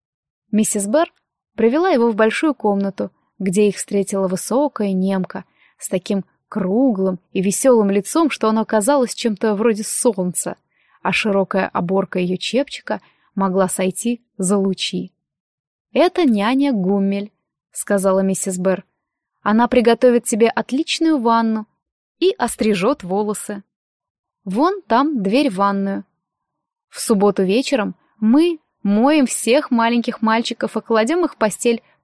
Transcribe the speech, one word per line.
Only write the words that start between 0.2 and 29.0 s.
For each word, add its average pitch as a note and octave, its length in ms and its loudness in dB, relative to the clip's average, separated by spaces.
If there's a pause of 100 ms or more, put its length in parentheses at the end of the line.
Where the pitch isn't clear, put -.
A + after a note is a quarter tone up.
Миссис G#3 340 0
Бэр D4 260 0 (440)
привела C#4 340 2
его A#3 200 2
в A3 40 -4
большую A3 400 0
комнату, G3 560 -2 (300)
где G3 280 2
их G3 80 -2
встретила G3 520 -2
высокая G#3+ 640 -2
немка F#3+ 520 -2 (340)
с - 100 -10
таким F#3+ 360 -4 (240)
круглым F#3+ 680 0 (140)
и G3 100 -2
весёлым G#3 480 2
лицом, A3+ 400 0
что - 180 -2
оно A3 160 0
казалось A#3 500 0
чем-то G#3+ 420 -2
вроде A3 260 0
солнца, F#3 760 -2 (460)
а F#3 80 -2
широкая F#3+ 580 0
оборка F#3+ 520 -2
её F3+ 160 -2
чепчика - 640 -6 (340)
могла F#3+ 340 0
сойти G3+ 540 -4 (160)
за F#3+ 180 0
лучи. F#3 580 -4 (800)
"Это F4+ 300 2
няня C4 480 2
Гуммель", G3 600 -2 (380)
сказала G3 500 0
миссис F#3+ 380 -2
Бэр. F#3 260 -2 (580)
"Она A3 260 2
приготовит A#3+ 560 4
тебе A3+ 240 2
отличную D4+ 680 -2
ванну A3+ 480 0 (520)
и F#4 180 2
острижёт G#3+ 680 -2
волосы". G3+ 580 -4 (840)
Вон D#4+ 380 0
там C4+ 400 0
дверь A#3+ 280 2
в F#3 60 -8
ванную. G3 480 -2 (840)
В - 120 -16
субботу G3+ 420 2
вечером G3+ 520 0 (240)
мы D4+ 400 2 (240)
моем B3 440 2